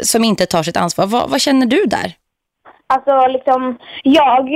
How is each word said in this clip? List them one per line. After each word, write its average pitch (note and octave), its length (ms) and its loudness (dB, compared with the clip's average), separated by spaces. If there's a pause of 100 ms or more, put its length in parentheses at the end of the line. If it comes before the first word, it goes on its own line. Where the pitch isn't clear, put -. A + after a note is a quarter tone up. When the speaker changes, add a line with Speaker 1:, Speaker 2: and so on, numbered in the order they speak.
Speaker 1:
som A3+ 220 0
inte G3+ 220 0
tar E3+ 160 -2
sitt E3+ 140 -4
ansvar? F#3 300 -2
Vad, A#3+ 240 -2
vad C4+ 100 -2
känner C4 260 2
du D4 180 0
där? F3+ 280 -4 (800)
Speaker 2:
Alltså, C4 320 2
liksom, B3+ 520 -2 (240)
jag, C4+ 540 4